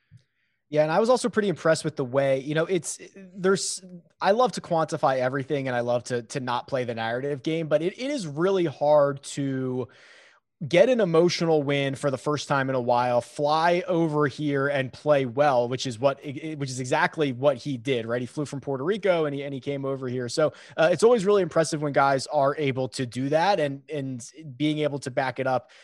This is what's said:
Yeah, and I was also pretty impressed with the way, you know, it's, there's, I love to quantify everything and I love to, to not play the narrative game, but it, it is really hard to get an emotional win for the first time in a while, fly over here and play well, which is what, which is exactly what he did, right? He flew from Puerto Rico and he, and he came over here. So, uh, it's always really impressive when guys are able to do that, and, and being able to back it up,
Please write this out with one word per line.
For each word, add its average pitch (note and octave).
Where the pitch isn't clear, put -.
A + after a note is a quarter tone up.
Yeah, D3
and D#3
I F#3
was A3+
also B3
pretty G#3
impressed D#3+
with D#3
the C#3+
way, C3+
you C#3+
know, D#3+
it's, F3
there's, F#3+
I F#3
love A#3
to -
quantify D#3+
everything C3+
and B2+
I A#2+
love A#2+
to, A#2+
to C#3+
not B2
play B2+
the A#2
narrative B2
game, D#3+
but D3+
it, G3
it B3+
is C#4
really F3
hard D3
to C3
get E3+
an B3
emotional E3
win C#3
for C#3+
the B2+
first D3
time C3+
in C3
a B2+
while, B2
fly D#3+
over D#3+
here C#3+
and C3+
play C#3+
well, B2
which B2+
is A#2
what, C3+
which D3
is C3
exactly D3+
what C3
he C#3
did, A#2
right? A#2
He B2
flew D3+
from C3+
Puerto C3+
Rico F#3
and C#3+
he, C#3
and C#3
he C3+
came C#3
over C3+
here. B2
So, D3+
uh, D#3+
it's E3+
always A3+
really G3+
impressive E3
when D3+
guys C#3
are C#3+
able C3
to -
do B2
that, E3+
and, C#3
and C3
being D3+
able C#3+
to C3+
back C3
it C3
up, C3